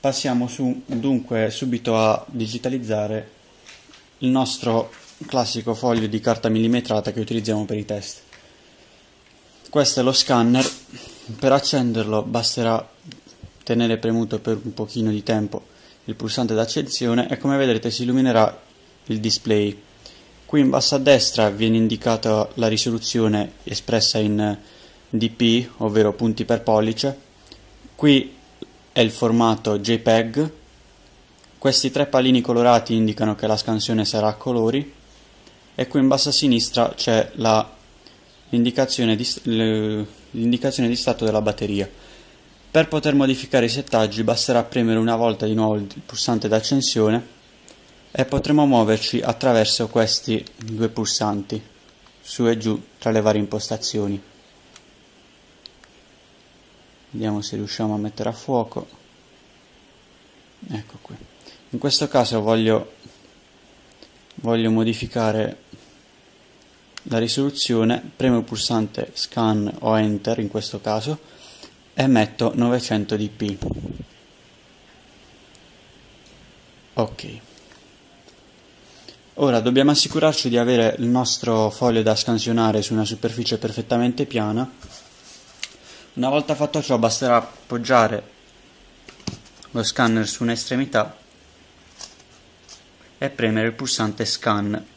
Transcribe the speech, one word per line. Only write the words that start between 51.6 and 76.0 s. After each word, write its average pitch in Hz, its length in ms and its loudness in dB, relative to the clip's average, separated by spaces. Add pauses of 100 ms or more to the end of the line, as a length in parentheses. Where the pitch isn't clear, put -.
su - 260 -2
e 117 120 4
giù 107 220 -2 (160)
tra - 140 -2
le 110 100 2
varie 107 200 2
impostazioni. 101 800 -4 (3000)
Vediamo 107 320 -6
se - 140 -10
riusciamo 107 360 -6
a 107 60 -4
mettere 107 300 -6
a 113 40 -6
fuoco. 117 560 -4 (1800)
Ecco - 320 -12
qui. - 140 -20 (540)
In 120 100 -8
questo 143 260 0
caso 120 340 2
voglio, 110 520 2 (1400)
voglio 113 340 0
modificare 110 840 -2 (1500)
la 117 160 -4
risoluzione, 120 840 0 (140)
premo 123 240 2
il 110 60 -2
pulsante 110 720 -4
scan 107 640 -2
o 110 180 2
enter 107 400 0
in 110 80 -4
questo 104 340 -8
caso 110 580 -6 (540)
e 131 140 0
metto 120 480 2
novecento 120 600 0
D 104 140 -2
P. 101 300 -6 (3250)